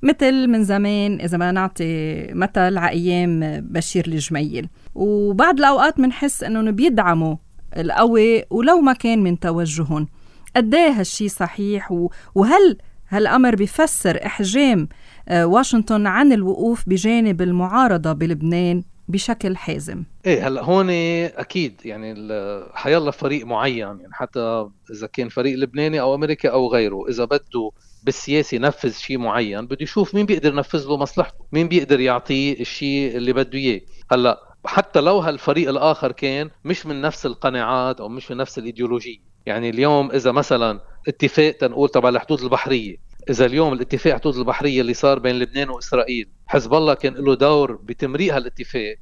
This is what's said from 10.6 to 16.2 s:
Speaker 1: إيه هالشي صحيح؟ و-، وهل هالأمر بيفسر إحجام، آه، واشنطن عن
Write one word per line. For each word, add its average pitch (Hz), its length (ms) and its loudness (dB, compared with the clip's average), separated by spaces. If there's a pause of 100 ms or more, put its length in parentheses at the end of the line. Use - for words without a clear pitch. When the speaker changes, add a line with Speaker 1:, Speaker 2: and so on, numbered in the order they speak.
Speaker 1:
إيه 320 160 6
هالشي 208 380 -2
صحيح؟ 202 640 -4
و-، 175 180 0 (240)
وهل 285 440 6 (300)
هالأمر 226 460 4
بيفسر 196 720 0
إحجام، 208 600 2 (400)
آه، 170 180 4
واشنطن 214 600 2
عن 240 260 4